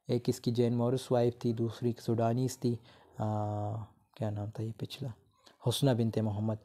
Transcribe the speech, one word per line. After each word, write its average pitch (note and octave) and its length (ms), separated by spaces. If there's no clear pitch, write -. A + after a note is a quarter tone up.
एक A#2+ 180
इसकी B2 220
जैन A#2+ 240
मॉरिस B2 380
वाइफ A#2+ 320
थी, A#2+ 80
दूसरी A#2 380
एक A#2 100
सूडानीज A#2 580
थी, A#2+ 200
आ, A2 60
क्या A2 140
नाम G#2 200
था A2 120
ये A2 100
पिछला, - 420
हुस्ना C3 280
बिनते A2+ 280
मोहम्मद, G#2+ 420